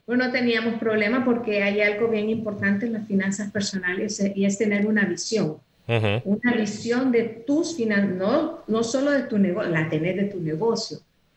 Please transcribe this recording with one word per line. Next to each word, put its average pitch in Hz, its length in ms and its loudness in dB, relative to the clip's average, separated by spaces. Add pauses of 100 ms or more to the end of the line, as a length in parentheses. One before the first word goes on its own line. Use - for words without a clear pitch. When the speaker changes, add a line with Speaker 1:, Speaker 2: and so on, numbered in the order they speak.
Speaker 1:
Pero 247 120 0
no 254 140 0
teníamos 233 460 0
problema 220 460 2
porque 220 380 0
hay 202 180 2
algo 208 280 2
bien 214 200 0
importante 208 580 0
en 226 80 -2
las 208 120 -6
finanzas 196 440 0
personales, 196 680 -4
eh, 196 160 0
y 196 80 2
es 196 140 2
tener 208 280 2
una 214 200 2
visión. 170 520 -2 (300)
Speaker 2:
Ujú. 110 360 2
Speaker 1:
Una 226 320 0
visión 233 560 0
de 226 120 2 (220)
tus 302 300 0
finan-, 202 420 0
no, 269 500 0
no 226 160 2
solo 277 280 0
de 262 120 2
tu 214 140 -2
nego-, 185 260 2
la 160 260 0
tenés 160 260 0
de 202 80 0
tu 196 160 -6
negocio, 160 580 -2 (380)